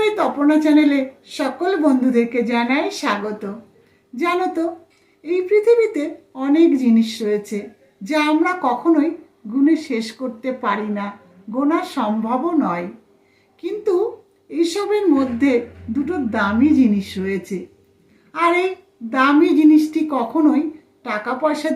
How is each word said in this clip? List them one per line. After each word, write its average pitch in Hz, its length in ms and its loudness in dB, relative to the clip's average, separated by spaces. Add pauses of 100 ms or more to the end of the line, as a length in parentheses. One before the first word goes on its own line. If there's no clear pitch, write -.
ওই 427 80 2 (100)
তপনা 285 440 2
চ্যানেলে 294 360 4 (400)
সকল 302 320 -4 (140)
বন্ধুদেরকে 247 540 2 (120)
জানাই 240 340 -2 (140)
স্বাগত। 208 440 -6 (800)
জানো 359 260 -2 (100)
তো, 330 80 -2 (580)
এই 349 160 -2 (100)
পৃথিবীতে 427 540 2 (420)
অনেক 311 240 6 (140)
জিনিস 226 260 4 (140)
রয়েছে 208 340 -4 (500)
যা 302 100 -2 (140)
আমরা 330 200 2 (160)
কখনোই 302 420 0 (420)
গুণে 277 240 4 (120)
শেষ 226 180 -4 (140)
করতে 254 300 -8 (140)
পারি 214 340 -4
না, 202 80 -6 (500)
গোনা 294 240 0 (160)
সম্ভবও 226 560 -2 (140)
নয়। 175 220 -6 (760)
কিন্তু 392 340 -4 (640)
এইসবের 403 480 -2 (100)
মধ্যে 262 360 0 (440)
দুটো 302 200 -4 (200)
দামি 220 340 2 (100)
জিনিস 208 280 2 (160)
রয়েছে, 190 340 -6 (840)
আর 339 80 2 (120)
এই 370 60 -2 (460)
দামি 285 340 4 (100)
জিনিসটি 311 420 6 (140)
কখনোই 285 480 2 (440)
টাকা 214 240 -4 (120)
পয়সা 302 320 -2